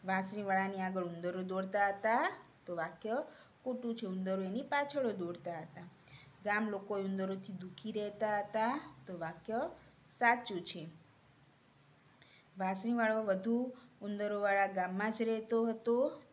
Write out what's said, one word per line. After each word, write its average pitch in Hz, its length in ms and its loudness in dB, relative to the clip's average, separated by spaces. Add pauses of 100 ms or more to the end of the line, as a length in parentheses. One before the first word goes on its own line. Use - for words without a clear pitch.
વાંસળીવાળાની 196 760 0
આગળ 185 240 -2
ઉંદરો 175 380 -4
દોડતા 190 460 2
હતા, 226 440 2 (340)
તો 180 100 -6
વાક્ય 214 480 -2 (400)
ખોટું 247 320 -4
છે. 233 100 -6
ઉંદરો 190 360 -2
એની 196 200 -4
પાછળ 285 500 0
દોડતા 175 480 -6
હતા. 175 240 -14 (600)
ગામ 214 240 2
લોકો 202 260 -2
ઉંદરોથી 190 580 -2
દુઃખી 185 400 -10
રહેતા 208 460 0
હતા, 226 420 2 (260)
તો 180 120 -10
વાક્ય 220 520 -4 (380)
સાચું 233 560 2
છે. 165 240 -8 (1700)
વાંસળીવાળો 220 640 2
વધુ 226 540 2 (260)
ઉંદરોવાળા 202 640 2
ગામમાં 190 460 0
જ 226 100 -2
રહેતો 226 440 2
હતો, 233 560 2 (100)